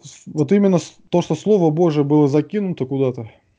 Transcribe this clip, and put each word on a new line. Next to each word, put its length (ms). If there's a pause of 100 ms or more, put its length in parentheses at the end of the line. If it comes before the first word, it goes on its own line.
с-, 220
вот 260
именно 260
с-, 180 (140)
то, 100
что 140
Слово 360
Божие 340
было 240
закинуто 580
куда-то, 420 (300)